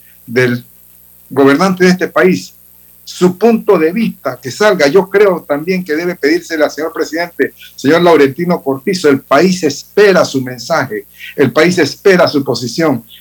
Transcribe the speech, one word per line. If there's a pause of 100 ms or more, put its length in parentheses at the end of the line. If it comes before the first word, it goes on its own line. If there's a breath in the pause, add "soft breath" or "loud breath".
(260 soft breath)
del (680)
gobernante
de
este
país (500)
su
punto
de
vista,
que
salga.
Yo
creo
también
que
debe
pedírsele
al
señor
presidente, (220 loud breath)
señor
Laurentino
Cortizo,
el
país
espera
su
mensaje, (300 loud breath)
el
país
espera
su
posición, (180 loud breath)